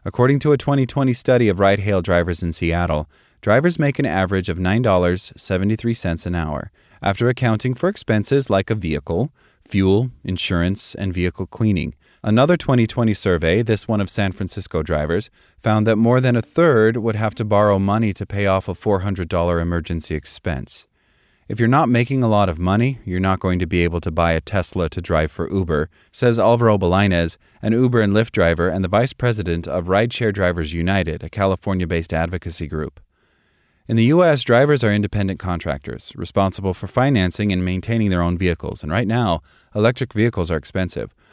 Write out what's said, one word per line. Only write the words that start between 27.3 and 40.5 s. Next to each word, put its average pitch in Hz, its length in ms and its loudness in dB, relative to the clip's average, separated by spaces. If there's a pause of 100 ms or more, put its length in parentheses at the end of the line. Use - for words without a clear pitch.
an 110 120 0
Uber 123 280 2
and 101 100 2
Lyft 107 200 2
driver 85 380 2
and 92 140 -2
the 90 60 -4
vice 113 240 2
president 87 540 -2
of 82 180 -4
Rideshare 110 480 0
Drivers 87 400 -2
United, 85 500 -2
a 85 60 -12
California-based 90 840 -2
advocacy 82 540 -4
group. 76 340 -8 (880)
In 113 80 -2
the 113 100 4
U 160 180 4
S, 147 200 2
drivers 127 400 4
are 104 100 2
independent 101 460 -2
contractors, 82 760 -8
responsible 95 600 -2
for - 100 -10
financing 104 640 0
and 90 140 -2
maintaining 101 460 -2
their 87 100 0
own 87 160 0
vehicles, - 460 -4
and 76 80 -6
right 101 160 -2
now, 110 340 0 (320)
electric 117 400 0
vehicles 104 380 0